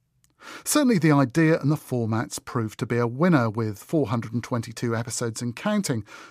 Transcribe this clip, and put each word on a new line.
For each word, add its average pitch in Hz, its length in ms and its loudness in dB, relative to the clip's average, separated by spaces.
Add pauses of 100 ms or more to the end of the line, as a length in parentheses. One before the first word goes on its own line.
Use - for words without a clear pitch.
(640)
Certainly 247 360 4
the 156 120 4
idea 156 480 4
and 143 120 0
the 151 60 2
formats 117 680 -4
proved 113 340 -4
to 123 80 -4
be 117 120 0
a 120 100 2
winner, 131 420 2
with 107 280 -4
four 147 280 -2
hundred 117 260 -4
and 117 120 -4
twenty-two 117 500 -4
episodes 117 480 -4
and 120 140 -6
counting, 196 480 -2 (260)